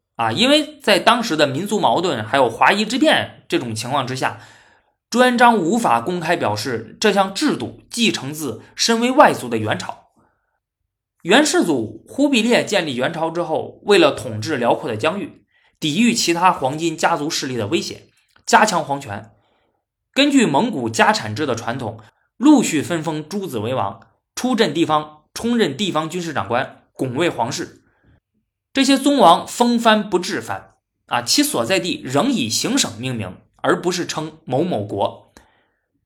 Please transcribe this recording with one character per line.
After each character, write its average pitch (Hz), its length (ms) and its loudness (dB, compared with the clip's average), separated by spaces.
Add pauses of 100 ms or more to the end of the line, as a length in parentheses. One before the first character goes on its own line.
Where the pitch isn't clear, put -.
(140)
啊， 113 180 -2
因 220 160 2
为 302 320 0
在 196 180 2
当 233 240 2
时 156 140 -4
的 151 100 4
民 139 200 -2
族 208 120 0
矛 139 220 2
盾 139 240 -2
还 123 140 0
有 127 100 4
华 131 240 4
夷 208 140 0
之 269 120 -4
辩 190 500 0
这 175 100 0
种 117 160 -8
情 120 160 -8
况 135 160 -2
之 127 100 -8
下， 117 240 -4 (720)
朱 233 100 2
元 247 160 4
璋 240 220 6
无 180 180 0
法 120 240 2
公 180 180 -4
开 170 160 -2
表 107 220 -2
示 113 420 -8
这 208 140 2
项 196 220 0
制 262 200 0
度 - 360 -8
继 220 200 0
承 135 220 -6
自 139 300 -8 (120)
身 226 280 0
为 247 80 2
外 262 240 6
族 127 120 -8
的 117 120 -2
元 110 200 -4
朝。 - 260 -12 (1160)
元 277 220 4
世 320 200 2
祖 120 420 -2
忽 285 220 0
必 254 120 2
烈 214 240 2
建 180 220 -2
立 139 80 -6
元 135 180 -2
朝 160 200 -4
之 170 100 -4
后， - 400 -6
为 202 160 4
了 147 140 6
统 107 280 -8
治 156 160 -4
辽 123 200 0
阔 156 120 -8
的 110 80 -4
疆 160 220 -2
域， - 260 -12 (360)
抵 156 200 -2
御 240 140 4
其 175 180 0
他 175 200 2
黄 143 260 -4
巾 160 160 -2
家 165 220 0
族 147 120 -4
势 151 200 -6
力 123 80 -6
的 104 100 -2
威 175 160 -2
胁， - 200 -12 (420)
加 214 200 4
强 175 200 0
皇 139 160 -6
权。 107 320 -12 (800)
根 285 180 2
据 269 160 6
蒙 160 240 2
古 123 180 -4
家 165 240 2
产 110 220 -6
制 147 100 -4
的 120 120 -2
传 117 200 -8
统， 113 220 -10 (380)
陆 262 260 6
续 151 180 0
分 156 220 -4
封 151 260 -6
诸 196 160 -6
子 131 140 -6
为 113 160 -4
王， 101 320 -6 (300)
出 247 180 -2
镇 202 180 2
地 160 140 0
方， 151 380 -2 (100)
充 233 240 -2
任 151 180 0
地 185 140 -2
方 160 180 -2
军 175 140 -8
事 165 100 -8
长 101 140 -4
官， 120 460 -4
拱 127 240 -6
卫 170 120 0
皇 120 220 -4
室。 - 320 -10 (920)
这 269 120 2
些 277 120 4
宗 285 220 2
王 170 300 6
封 240 320 0
藩 214 280 2
不 180 120 0
治 165 200 -6
藩 - 340 -12 (320)
啊， 120 160 -4
其 285 200 0
所 135 220 -2
在 185 160 0
地 165 240 -4
仍 143 260 0
以 156 180 0
行 208 300 -2
省 - 200 -2
命 127 180 -6
名， 92 220 -8 (180)
而 170 260 0
不 175 80 -2
是 170 160 -4
称 156 380 -8
某 127 180 -2
某 135 220 -4
国。 - 480 -6 (720)